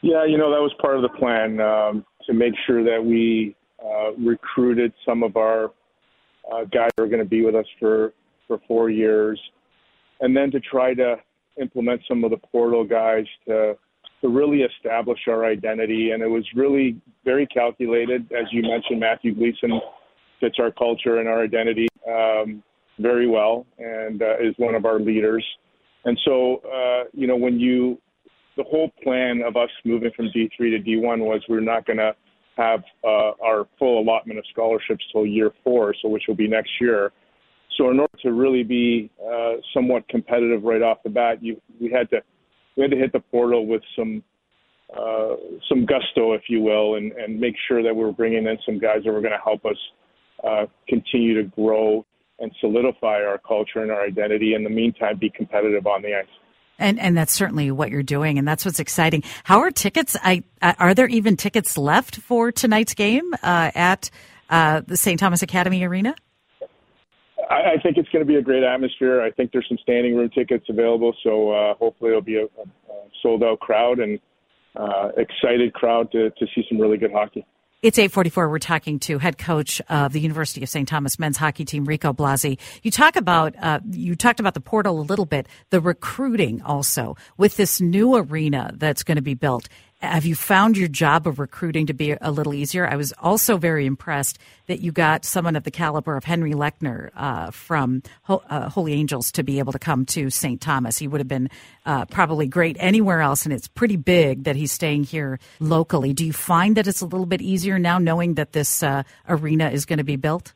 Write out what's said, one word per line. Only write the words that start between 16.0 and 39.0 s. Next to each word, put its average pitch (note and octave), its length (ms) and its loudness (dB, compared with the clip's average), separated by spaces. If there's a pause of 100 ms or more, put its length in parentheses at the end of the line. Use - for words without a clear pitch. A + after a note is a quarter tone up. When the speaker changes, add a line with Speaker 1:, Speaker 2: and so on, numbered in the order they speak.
Speaker 1:
And A2+ 120 -2
it A2+ 40 0
was A2+ 180 -2 (100)
really C3+ 440 2 (240)
very C3 240 2
calculated. A#2+ 840 0
As A#2 200 -4
you A#2 120 0
mentioned, A2+ 360 -2
Matthew A2+ 340 0
Gleason A#2 460 0 (600)
fits A#2 200 -2
our A#2 120 0
culture A#2 480 0
and A2+ 80 -2
our A2+ 160 0
identity, A2+ 440 0 (200)
um, A2 560 0 (360)
very A#2+ 280 2
well A2+ 380 2 (120)
and, A2 440 -8
uh, A2 180 0
is A#2 180 0
one A2+ 180 0
of G#2+ 100 -2
our A2 140 2
leaders. A2 460 0 (580)
And A#2+ 220 0
so, B2+ 400 2
uh, B2 480 -2
you C3+ 140 -4
know, B2+ 100 2
when B2 220 0
you, B2 420 0 (540)
the C3+ 80 -4
whole D#3 260 -2 (140)
plan B2+ 420 0
of A#2 100 -4
us A#2+ 140 2 (160)
moving A#2 300 0
from A2+ 180 -4
D A2+ 220 0
three A#2+ 140 0
to A2 100 0
D A2 180 -2
one A2+ 240 0
was A2 260 -2
we're A2+ 120 0
not A2 260 -2
gonna A2 280 0 (440)
have, A2+ 260 0 (200)
uh, G#2+ 280 2 (100)
our A2 260 0 (100)
full A#2+ 240 2
allotment A2+ 380 -2
of G#2 100 -14
scholarships A2+ 600 -2
till G#2+ 140 0
year G#2+ 260 2 (120)
four, A#2 380 2
so A2 60 -4
which G#2+ 200 -2
will A2 80 -2
be G#2+ 120 0
next A2 240 -2 (100)
year. G#2+ 300 2 (680)
So C3 120 4
in C3 100 4
order D3+ 240 0
to B2+ 80 0
really B2+ 320 2
be, A#2 480 0 (100)